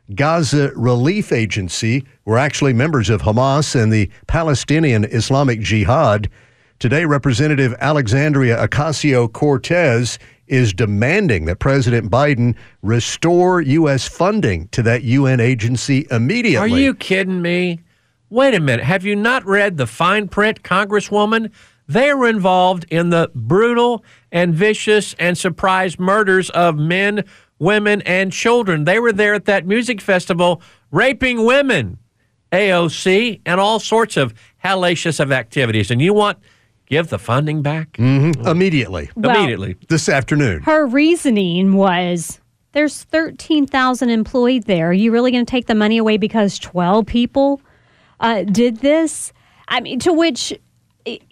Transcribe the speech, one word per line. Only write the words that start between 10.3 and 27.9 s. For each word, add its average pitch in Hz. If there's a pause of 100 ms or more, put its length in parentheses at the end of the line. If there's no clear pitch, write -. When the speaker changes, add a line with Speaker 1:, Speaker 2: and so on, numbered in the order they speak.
Speaker 1:
is 123
demanding 113
that 85
President 123
Biden 120 (280)
restore 175
U 151
S 135
funding 139
to -
that 113
U 135
N 131
agency 127
immediately. 190
Speaker 2:
Are 247
you 269
kidding 185
me? 175 (480)
Wait 254
a 185
minute. 127
Have 185
you 208
not 240
read 196
the 127
fine 190
print, 214
Congresswoman? 208 (380)
They 247
were 262
involved 185
in 170
the 165
brutal 226 (260)
and 175
vicious 214
and 175
surprise 190
murders 190
of 170
men, 190 (340)
women, 208